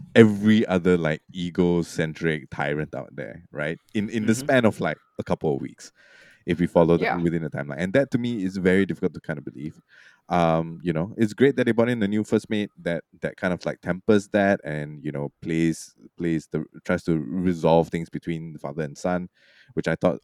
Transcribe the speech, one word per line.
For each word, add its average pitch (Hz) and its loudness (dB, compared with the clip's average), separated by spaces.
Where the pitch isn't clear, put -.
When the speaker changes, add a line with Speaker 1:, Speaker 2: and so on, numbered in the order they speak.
Speaker 1:
every 107 6
other, 90 4
like, 78 -2
egocentric 85 -2
tyrant 73 -4
out 69 -12
there, 64 -14
right? 73 -6
In, 104 -2
in 110 -2
the 117 4
Speaker 2:
Mm-hmm. 117 -2
Speaker 1:
span 135 2
of, 104 2
like, 78 -2
a - -8
couple 80 -2
of 65 -4
weeks, - -14
if 85 0
we 87 4
follow 85 6
that 82 0
Speaker 2:
Yeah. - -2
Speaker 1:
within 85 -2
the 76 -8
timeline. 71 -8
And 95 -2
that 135 2
to 127 0
me 120 -4
is 95 -4
very 92 4
difficult 87 -4
to 73 -16
kind 76 -8
of 67 -14
believe. - -12
Um, 82 2
you 87 -2
know, 87 -4
it's 104 0
great 135 2
that 127 0
they 120 2
brought 113 2
in 120 -2
a 98 2
new 107 0
first - 0
mate 104 -4
that, 85 -4
that - -6
kind 92 -2
of, 85 -6
like, 76 -4
tempers 95 0
that 98 2
and, 76 -8
you 73 -6
know, 71 -6
plays, 82 -2
plays 82 -2
the, 78 -4
tries 87 -2
to 82 0
resolve 82 2
things 85 -6
between 80 -8
the 73 -16
father 73 -8
and 73 -8
son, 90 -4
which 80 -4
I 82 0
thought - 0